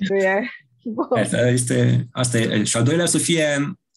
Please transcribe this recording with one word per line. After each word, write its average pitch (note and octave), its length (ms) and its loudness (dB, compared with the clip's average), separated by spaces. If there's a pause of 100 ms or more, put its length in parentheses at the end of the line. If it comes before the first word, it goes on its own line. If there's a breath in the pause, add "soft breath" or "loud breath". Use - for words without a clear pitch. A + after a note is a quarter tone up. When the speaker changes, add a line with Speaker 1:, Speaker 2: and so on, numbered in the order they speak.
Speaker 1:
știu, F#3+ 140 -2
e. G3 260 2 (420 loud breath)
Bun. A#3 340 -2
Speaker 2:
Asta A#2+ 300 0
este, B2 640 2
asta A#2+ 260 -2
e. A2 260 0
Și - 120 -2
al A#2 80 0
doilea E3 220 2
să D#3+ 120 2
fie, E3 260 0 (520)